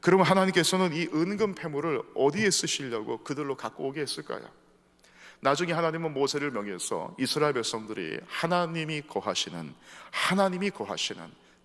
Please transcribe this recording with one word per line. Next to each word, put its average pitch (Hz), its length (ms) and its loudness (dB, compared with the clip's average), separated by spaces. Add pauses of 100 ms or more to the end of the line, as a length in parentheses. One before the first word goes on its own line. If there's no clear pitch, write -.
그러면 185 260 8
하나님께서는 185 680 4
이 165 180 -2
은금 196 440 0
패물을 151 440 -2 (140)
어디에 180 360 4
쓰시려고 117 760 -2
그들로 139 320 -4
갖고 - 320 -6
오게 147 140 -4
했을까요? - 400 -6 (1000)
나중에 147 320 2
하나님은 165 400 0
모세를 139 400 0
명해서 101 680 -4
이스라엘 143 360 2
백성들이 107 760 -4
하나님이 165 760 -2
거하시는, 87 720 -4 (380)
하나님이 190 580 2
거하시는 87 580 -6 (360)